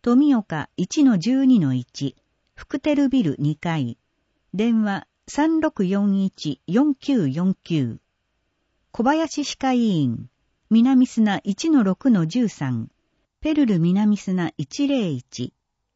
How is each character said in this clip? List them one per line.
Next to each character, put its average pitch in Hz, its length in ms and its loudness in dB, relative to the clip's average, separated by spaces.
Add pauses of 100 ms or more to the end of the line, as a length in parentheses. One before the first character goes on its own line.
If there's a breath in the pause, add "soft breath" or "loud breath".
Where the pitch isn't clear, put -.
富 262 320 4
岡 165 420 -4
一 277 280 0
の 233 140 4
十 254 260 0
二 254 140 6
の 135 160 2
一、 127 420 -8 (380)
福 - 260 -10
テ 302 140 0
ル 277 160 2
ビ 262 120 2
ル 151 160 -2
二 147 180 -2
階。 151 420 -6 (560)
電 220 280 0
話、 202 240 -4 (200)
三 320 340 0
六 254 260 -2
四 196 380 0
一 - 420 -6
四 269 280 2
九 226 340 -2
四 180 340 -2
九。 131 360 -4 (920)
小 - 120 -4
林 294 420 -2
歯 - 120 -10
科 262 160 -2
医 214 300 0
院、 117 260 -4 (400)
南 254 380 4
砂 208 380 0
一 214 260 -4
の 277 120 4
六 190 280 0
の 175 160 2
十 226 220 -2
三、 123 420 -6 (500)
ペ 311 140 -4
ル 294 100 2
ル 208 140 2
南 196 400 2
砂 185 400 -4
一 269 280 -4
零 226 280 -2
一。 - 400 -10 (420)